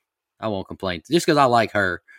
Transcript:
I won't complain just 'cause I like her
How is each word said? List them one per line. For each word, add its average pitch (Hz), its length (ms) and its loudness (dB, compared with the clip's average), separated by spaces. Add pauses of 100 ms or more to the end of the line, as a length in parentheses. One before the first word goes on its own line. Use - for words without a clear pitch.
(400)
I 107 80 -6
won't 98 180 -6
complain 90 420 -8
just 170 180 0
'cause 147 100 2
I 143 80 4
like 117 280 2
her 92 300 -2 (160)